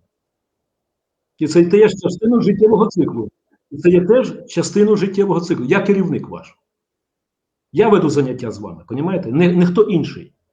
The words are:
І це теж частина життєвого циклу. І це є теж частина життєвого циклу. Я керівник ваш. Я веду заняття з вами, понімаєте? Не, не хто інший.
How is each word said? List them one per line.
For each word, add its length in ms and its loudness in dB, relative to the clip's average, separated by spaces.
І 100 -4
це 180 4
теж 300 4
частина 460 -2
життєвого 460 2
циклу. 440 -4
І 60 -12
це 120 0
є 160 4
теж 400 0
частина 500 0
життєвого 460 -2
циклу. 240 -4
Я 160 0
керівник 480 -2
ваш. 280 -18
Я 180 2
веду 200 4
заняття 420 -2
з 80 -14
вами, 280 -16
понімаєте? 440 -6
Не, 220 2
не 120 2
хто 160 2
інший. 520 -4